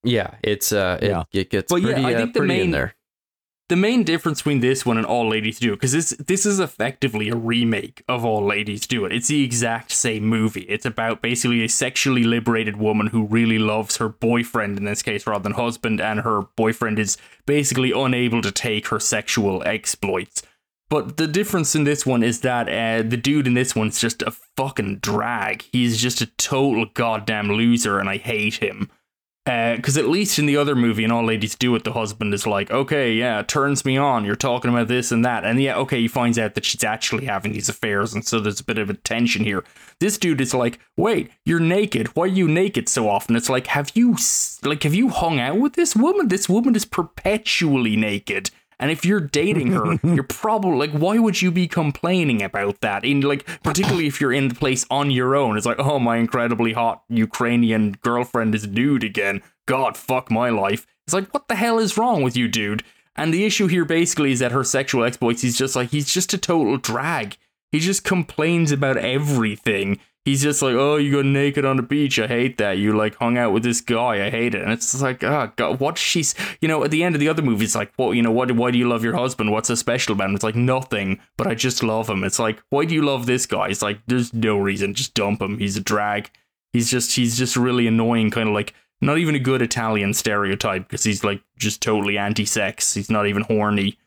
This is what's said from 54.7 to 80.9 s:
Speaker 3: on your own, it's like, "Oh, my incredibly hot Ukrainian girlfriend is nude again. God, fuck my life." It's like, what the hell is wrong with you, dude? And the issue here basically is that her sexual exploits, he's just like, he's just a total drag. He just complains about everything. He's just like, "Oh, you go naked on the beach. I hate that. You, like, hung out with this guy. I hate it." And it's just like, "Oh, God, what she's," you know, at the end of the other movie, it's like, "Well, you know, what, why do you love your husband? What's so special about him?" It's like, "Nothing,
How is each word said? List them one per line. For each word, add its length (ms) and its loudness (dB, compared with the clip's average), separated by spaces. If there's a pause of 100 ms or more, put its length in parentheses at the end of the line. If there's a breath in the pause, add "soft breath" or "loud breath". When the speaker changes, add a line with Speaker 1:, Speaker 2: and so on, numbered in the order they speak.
Speaker 3:
on 200 0
your 220 2
own, 220 2
it's 100 -2
like, 140 0
"Oh, 180 2
my 200 2
incredibly 560 0
hot 360 -2
Ukrainian 920 2
girlfriend 500 0
is 140 -2
nude 380 0
again. 360 -2 (240 soft breath)
God, 300 0
fuck 340 -4
my 200 2
life." 360 0 (220)
It's 60 -2
like, 200 -2
what 140 -4
the 80 -2
hell 240 2
is 180 0
wrong 240 2
with 140 0
you, 140 2
dude? 340 -2 (320 soft breath)
And 180 0
the 120 2
issue 220 2
here 180 2
basically 480 2
is 60 0
that 120 0
her 140 0
sexual 400 0
exploits, 360 0
he's 160 0
just 200 0
like, 140 -2
he's 220 -2
just 200 0
a 40 -2
total 380 2
drag. 600 -4 (340)
He 80 0
just 240 0
complains 680 0
about 240 0
everything. 1000 0 (240 soft breath)
He's 180 0
just 220 0
like, 100 2
"Oh, 220 2
you 160 2
go 100 2
naked 440 2
on 120 2
the 60 0
beach. 340 0
I 80 0
hate 320 0
that. 220 0
You, 140 2
like, 240 2
hung 200 0
out 160 2
with 80 2
this 180 0
guy. 460 0
I 60 -2
hate 240 -2
it." 80 -4
And 80 -2
it's 200 -4
just 120 -2
like, 200 -2
"Oh, 320 0
God, 240 0
what 200 -2
she's," 340 0 (280 loud breath)
you 60 0
know, 160 2
at 60 0
the 140 2
end 100 2
of 60 0
the 100 4
other 140 0
movie, 220 2
it's 100 -2
like, 200 -4
"Well, 160 0
you 120 2
know, 80 2
what, 220 2
why 180 2
do 80 4
you 100 2
love 140 0
your 120 0
husband? 360 -2
What's 160 0
so 80 0
special 380 -2
about 160 0
him?" 60 0
It's 80 -2
like, 120 -2
"Nothing, 640 0 (180 soft breath)